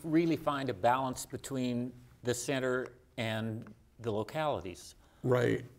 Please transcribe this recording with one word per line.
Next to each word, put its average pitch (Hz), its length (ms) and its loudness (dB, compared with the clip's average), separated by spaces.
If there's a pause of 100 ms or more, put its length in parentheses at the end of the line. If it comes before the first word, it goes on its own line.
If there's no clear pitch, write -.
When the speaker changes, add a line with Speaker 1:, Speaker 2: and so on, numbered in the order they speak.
Speaker 1:
really 165 340 4
find 135 320 -2
a - 40 -2
balance 127 520 2
between 123 640 -2 (320)
the 123 100 2
center 131 540 0 (300)
and 110 480 -4 (340)
the 113 120 -2
localities. 110 840 -2 (280)
Speaker 2:
Right, 120 420 2 (140)